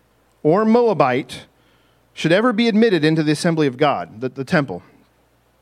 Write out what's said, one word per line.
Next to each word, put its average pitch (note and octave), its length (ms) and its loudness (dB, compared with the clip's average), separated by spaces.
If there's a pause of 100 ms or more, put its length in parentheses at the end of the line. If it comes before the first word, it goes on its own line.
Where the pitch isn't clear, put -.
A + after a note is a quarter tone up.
(440)
or F#3 200 2
Moabite F#3 840 0 (680)
should D#3+ 180 -2
ever A3 200 2
be A#3 160 0
admitted G#3 360 2
into D#3+ 200 2
the D3+ 80 0
assembly D#3+ 340 0
of B2 100 -4
God," G#2+ 440 -2
the, B2+ 80 -8
the C3 160 -12
temple, B2+ 400 -4 (760)